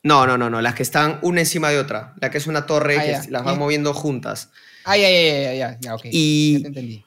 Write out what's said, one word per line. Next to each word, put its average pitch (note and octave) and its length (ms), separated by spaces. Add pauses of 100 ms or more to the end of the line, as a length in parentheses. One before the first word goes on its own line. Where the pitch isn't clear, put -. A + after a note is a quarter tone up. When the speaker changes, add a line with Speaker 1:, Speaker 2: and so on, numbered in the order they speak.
Speaker 1:
No, D3 220
no, B2+ 120
no, A#2+ 120
no, A2+ 120
las A#2+ 120
que - 100
están D3+ 380
una F3 200
encima D#3 280
de D3 80
otra, B2 420
la C3 120
que D3+ 80
es D3 80
una D3+ 180
torre D3 320
Speaker 2:
Ah, D3 60
Speaker 1:
que D3+ 80
Speaker 2:
ya. C#3 180
Speaker 1:
las B2+ 140
van C#3 140
Speaker 2:
Y - 20
Speaker 1:
moviendo D3 340
juntas. B2+ 560 (360)
Speaker 2:
Ah, G3 120
ya, G3 120
ya, F3+ 120
ya, C#3+ 320
ya, B2 280
ya, A#2 140
ok. A2 140
Speaker 1:
Y D3+ 440
Speaker 2:
Ya C#3+ 80
te C#3+ 80
entendí. A#2+ 380